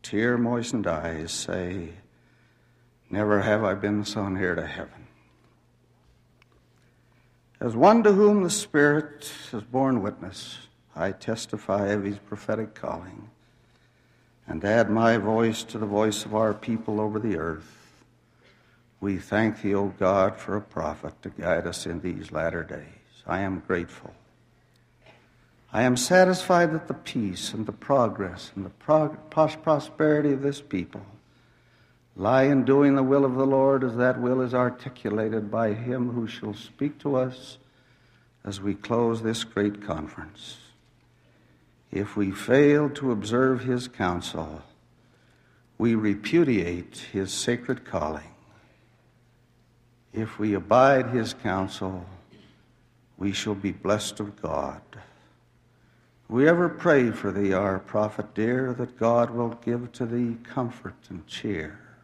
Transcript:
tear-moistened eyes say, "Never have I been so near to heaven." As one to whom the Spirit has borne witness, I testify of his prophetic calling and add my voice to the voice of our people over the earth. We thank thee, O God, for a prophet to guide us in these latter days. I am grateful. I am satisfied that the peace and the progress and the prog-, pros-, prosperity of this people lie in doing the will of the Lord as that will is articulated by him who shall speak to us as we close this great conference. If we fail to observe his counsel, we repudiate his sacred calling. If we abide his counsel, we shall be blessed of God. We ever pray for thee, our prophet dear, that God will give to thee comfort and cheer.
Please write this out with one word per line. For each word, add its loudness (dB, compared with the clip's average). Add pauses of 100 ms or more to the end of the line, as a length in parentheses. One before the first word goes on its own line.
tear-moistened -2
eyes -6
say, -6 (1120)
"Never 2
have 2
I 0
been -2
so -6
near -2
to -4
heaven." -14 (2500)
As -4
one 8
to 6
whom 6
the 0
Spirit 0 (220)
has -6
borne 0
witness, -10 (260)
I -2
testify -4
of 0
his -6
prophetic -8
calling -12 (1160)
and -8
add 4
my 4
voice 0
to -12
the -4
voice 0
of -8
our 2
people -4
over -2
the -2
earth. -10 (960)
We -2
thank -2
thee, 0
O 0
God, 2
for -6
a -4
prophet -10
to -12
guide -2
us -8
in -6
these -8
latter -4
days. -14 (320)
I -4
am -4
grateful. -6 (1600)
I 2
am 4
satisfied 4
that -6
the -6
peace -6
and -6
the -8
progress -2
and -6
the -12
prog-, 0
pros-, 2
prosperity 2
of 0
this -2
people -8 (1120)
lie 4
in 4
doing 6
the 2
will 4
of 0
the 2
Lord 4
as -2
that 2
will 0
is -2
articulated -2
by 0
him -4
who -4
shall -10
speak -8
to -2
us -4 (880)
as -10
we -2
close 0
this -2
great -2
conference. -10 (1300)
If -4
we 0
fail 4
to -4
observe 0
his -2
counsel, -6 (1160)
we 2
repudiate 0
his -4
sacred -4
calling. -6 (1800)
If -6
we 0
abide 6
his -2
counsel, -4 (1120)
we -2
shall -4
be -4
blessed -2
of -10
God. -6 (1500)
We 4
ever 4
pray 4
for -4
thee, 0
our 0
prophet -4
dear, 0
that -8
God 4
will -4
give -4
to -4
thee -2
comfort -8 (140)
and -12
cheer. -8 (240)